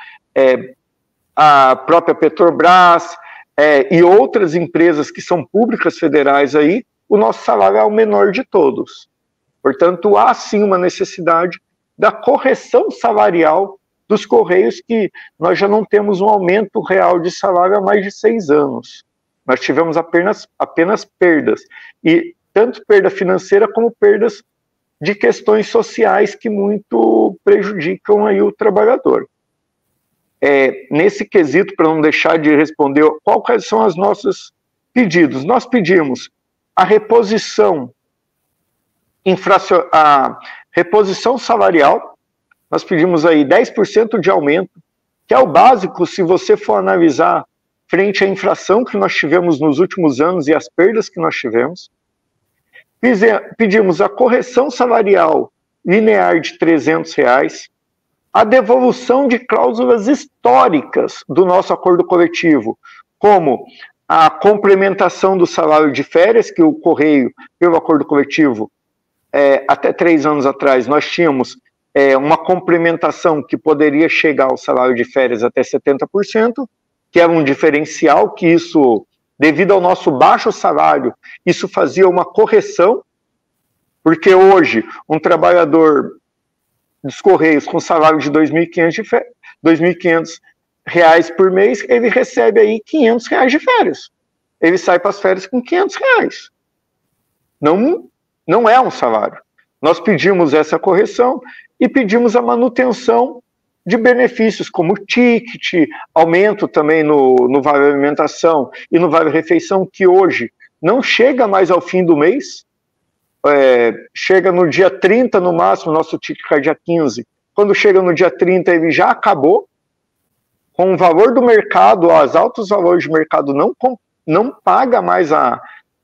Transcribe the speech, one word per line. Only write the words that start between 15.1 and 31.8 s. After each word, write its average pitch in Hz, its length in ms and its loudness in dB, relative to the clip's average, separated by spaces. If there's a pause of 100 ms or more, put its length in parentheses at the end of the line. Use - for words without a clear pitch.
nós 175 180 -2
já 196 100 -2
não 208 180 -2
temos 202 340 -2
um 196 80 -2
aumento 202 540 -2
real 180 380 0
de 170 120 -6
salário 190 460 0
há 202 40 -4
mais 202 220 -2
de 196 80 -10
seis 220 380 -4
anos. 139 560 -4 (400)
Nós 127 160 -2
tivemos 156 340 -2
apenas, 170 520 -4 (120)
apenas 185 460 -4
perdas, 143 560 0 (420)
e 170 320 -2 (180)
tanto 220 320 -2
perda 196 240 2
financeira 190 600 -2
como 233 200 -2
perdas 208 520 -2 (580)
de 180 140 -4
questões 214 520 -2
sociais 202 680 -2
que - 140 -10
muito 214 920 -2
prejudicam 202 840 0
aí 202 160 0
o 208 100 0
trabalhador. 214 760 0 (1120)
É, 139 500 0
nesse 180 320 -2
quesito, 196 520 0
para 165 120 0